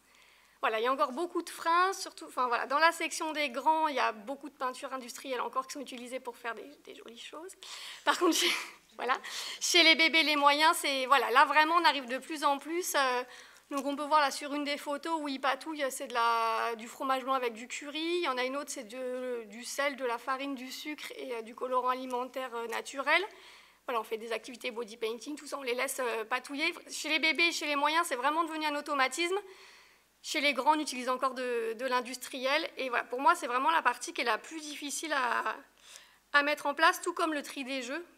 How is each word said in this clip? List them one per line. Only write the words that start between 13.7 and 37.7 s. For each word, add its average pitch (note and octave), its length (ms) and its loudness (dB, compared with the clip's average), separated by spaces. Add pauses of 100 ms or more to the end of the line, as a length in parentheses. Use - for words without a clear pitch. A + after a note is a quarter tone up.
donc C#4 160 -4
on C#4+ 80 -2
peut D4 80 -4
voir D4+ 160 4
là C#4 100 4
sur C4+ 240 -6
une D4 120 -2
des C#4+ 120 -2
photos D4+ 420 -4
où D4 80 -4
ils C4+ 140 -6
patouillent, C#4 480 -2
c'est C4+ 180 -8
de A3+ 60 -10
la, A3+ 640 0
du A3+ 120 -12
fromage C4 360 -2
blanc C4+ 100 0
avec B3 200 0
du A3+ 140 -12
curry. C#4+ 320 -8
Il E4+ 220 0
y E4 60 0
en B3+ 100 -2
a B3 60 0
une C4 120 -2
autre, C#4+ 140 -6
c'est C#4 140 -10
de, B3+ 640 -8
du G#3+ 180 -14
sel, C#4+ 320 -2
de B3+ 100 -6
la A#3 140 -2
farine, C#4 340 -4
du B3+ 180 -10
sucre - 440 -10
et, C4 180 -8
euh, A3+ 80 -6
du A3+ 140 -14
colorant B3+ 340 0
alimentaire, B3+ 640 -4
euh, A#3 140 -6
naturel. C4+ 560 0 (640)
Voilà, A#3+ 120 0
on A3 40 -2
fait A3+ 140 -6
des A3+ 140 -8
activités A#3 380 -6
body A3+ 260 -8
painting, A#3 400 -6
tout D4+ 120 -16
ça, C#4+ 100 -8
on C#4+ 60 -10
les A#3+ 100 -2
laisse, C4 260 -2
euh, A3+ 240 -2
patouiller. C#4 480 -4 (200)
Chez - 180 -6
les D#4 100 2
bébés, D#4+ 320 2
chez E4 140 -4
les D4 100 0
moyens, D4+ 320 2
c'est C#4 80 -2
vraiment D4 280 2
devenu D#4 240 -4
un D4 80 0
automatisme. D4 640 0 (840)
Chez - 180 -2
les C#4+ 140 4
grands, C#4+ 240 4
on - 20 2
utilise C4 300 -4
encore B3+ 240 0
de, A#3+ 400 -2
de A3+ 120 -6
l'industriel. B3+ 920 0
Et C4 120 -4
voilà, A#3 160 2
pour B3+ 160 -4
moi, D#4+ 120 8
c'est E4 140 0
vraiment C4 240 2
la D#4+ 100 6
partie B3 320 0
qui - 80 -2
est C4 40 0
la A3 120 4
plus D#4+ 240 -12
difficile D4 520 -6
à, A3+ 420 0 (760)
à C#4+ 120 8
mettre D4 240 0
en C#4+ 80 0
place, E4+ 260 4
tout F4 120 -4
comme E4 200 0
le D4 80 -2
tri - 220 -10
des C4 180 -4